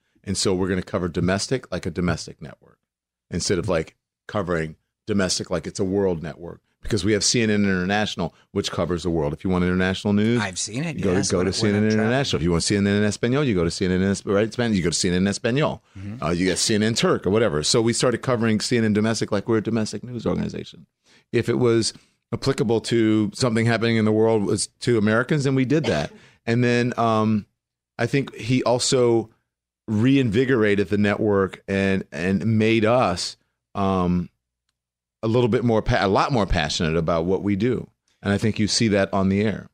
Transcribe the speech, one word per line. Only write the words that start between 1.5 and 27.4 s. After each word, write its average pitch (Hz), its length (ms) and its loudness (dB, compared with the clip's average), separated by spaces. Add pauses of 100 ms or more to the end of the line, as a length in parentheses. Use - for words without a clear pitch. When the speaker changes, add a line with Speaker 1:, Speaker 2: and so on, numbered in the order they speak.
Speaker 1:
like 87 140 -6
a 90 60 -6
domestic 82 500 -4
network - 380 -20 (500)
instead 92 300 -2
of, 98 100 -4
like, 80 260 -2 (320)
covering 85 480 -4 (320)
domestic 98 420 -2
like 90 180 -4
it's 87 120 -10
a 104 60 -2
world 92 360 0
network." 82 380 -14 (220)
Because 101 220 -2
we 107 100 2
have 98 100 2
C - 180 2
N 110 80 2
N 104 140 2
International, 98 720 -2 (160)
which 101 180 -4
covers 85 320 -2
the 87 80 -4
world. 76 240 0
If - 100 -12
you 98 60 -2
want 90 140 2
international 92 500 0
news, 110 260 2
Speaker 2:
I've 95 200 -6
seen 113 240 -6
it, 156 140 -6
Speaker 1:
you 92 60 -6
go 95 100 2
Speaker 2:
yes, 95 160 0
Speaker 1:
to, - 20 -2
go 98 80 0
Speaker 2:
when 92 60 0
Speaker 1:
to 95 40 0
Speaker 2:
it, 92 40 -2
when - 0 -
Speaker 1:
C 107 140 -2
N 101 60 2
N - 40 2
Speaker 2:
I'm 107 120 2
traveling. 107 160 0
Speaker 1:
International. 127 340 0
If 71 40 -6
you 85 80 2
want 85 100 2
C 104 140 0
N 101 100 2
N 101 120 2
in 104 60 2
Espanol, 120 400 0
you 120 120 0
go 87 80 2
to 82 80 0
C - 140 -4
N 90 60 2
N 92 120 2
in 98 80 2
Esp-, - 200 -4
right, 104 220 0
Spanish, 117 240 0
you 85 60 0
go 85 80 0
to 78 40 -2
C - 120 0
N 90 80 0
N 90 80 2
in 101 40 2
Espanol. 120 540 -2 (160)
Speaker 2:
Mm-hmm. 101 260 -12
Speaker 1:
Uh, 73 60 -2
you 87 160 0
get 87 140 0
C - 160 0
N 104 80 2
N 113 100 0
Turk 143 320 0
or 92 60 0
whatever. 98 320 2
So 120 180 2
we 117 100 2
started 117 280 0
covering 113 400 0
C - 180 -2
N 113 80 2
N 107 80 2
domestic 107 380 0
like 101 180 -2
we're 113 80 2
a 104 60 0
domestic 110 400 -4
news 117 240 -8
organization. 85 580 -6 (460)
If 117 180 0
it 120 80 0
was 113 340 2 (400)
applicable 117 500 0
to 107 520 2
something 113 320 0
happening 113 320 2
in 110 80 2
the 107 60 2
world 110 320 2
was 98 240 -2 (140)
to 120 180 2
Americans, 120 460 0
then 135 100 0
we 131 100 2
did 147 200 0
that. 76 260 -2 (340)
And 117 180 2
then, 120 360 2
um, 110 480 2 (500)